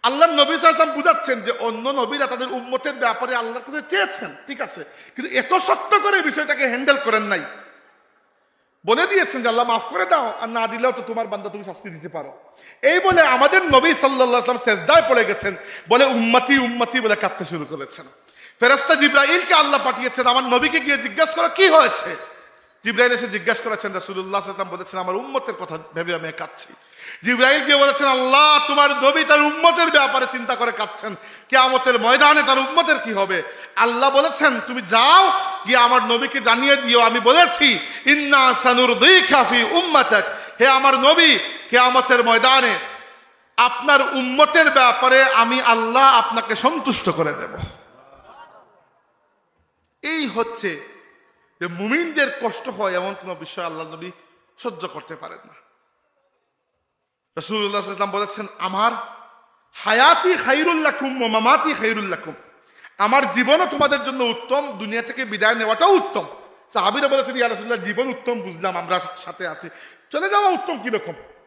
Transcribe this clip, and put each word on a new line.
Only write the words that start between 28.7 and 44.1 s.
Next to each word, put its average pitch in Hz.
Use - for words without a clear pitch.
নবী 294
তার 302
উম্মতের 330
ব্যাপারে 269
চিন্তা 247
করে 240
কাঁদছেন, 214
কিয়ামতের 254
ময়দানে 285
তার 269
উম্মতের 294
কি 226
হবে?" 190
আল্লাহ 240
বলেছেন, 277
"তুমি 247
যাও, 285
গিয়ে 247
আমার 240
নবীকে 233
জানিয়ে 247
দিও, 240
আমি 233
বলেছি, 285
ইন্না 277
সানুরদিকা 254
ফি 240
উম্মাতাক, 294
হে 254
আমার 262
নবী, 285
কিয়ামতের 247
ময়দানে 233
আপনার 269
উম্মতের 277